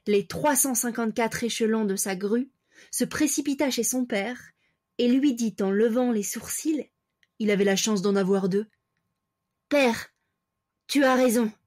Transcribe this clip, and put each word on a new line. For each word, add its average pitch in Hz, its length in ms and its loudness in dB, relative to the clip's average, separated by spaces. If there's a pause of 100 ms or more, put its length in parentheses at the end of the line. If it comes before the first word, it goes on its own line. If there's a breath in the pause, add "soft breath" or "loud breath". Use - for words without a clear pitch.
les 202 200 2
trois 294 300 0
cent 269 180 0
cinquante-quatre 226 720 -2
échelons 220 400 0
de 196 120 -2
sa 190 200 -4
grue, 208 340 -2 (400 soft breath)
se - 140 -4
précipita 285 680 -2
chez 240 140 -2
son 254 200 -2
père, 240 460 -6 (480)
et 240 100 2
lui 269 260 4
dit 226 260 -2
en 196 100 0
levant 233 420 2
les 208 120 -2
sourcils, - 680 -6 (480)
il 208 120 0
avait 196 140 2
la 196 120 2
chance 202 260 0
d'en 202 140 0
avoir 196 320 0
deux, « 202 180 -2 (1040)
Père, 262 380 2 (800)
tu 285 160 4
as 262 100 4
raison, 240 360 4 (160)